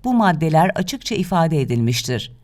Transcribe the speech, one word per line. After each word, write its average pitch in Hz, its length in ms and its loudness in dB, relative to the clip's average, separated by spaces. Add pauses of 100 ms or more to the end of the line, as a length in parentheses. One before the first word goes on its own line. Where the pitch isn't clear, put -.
bu 254 100 0
maddeler 165 600 2
açıkça 226 400 -6
ifade 165 460 0
edilmiştir. 120 720 -2 (120)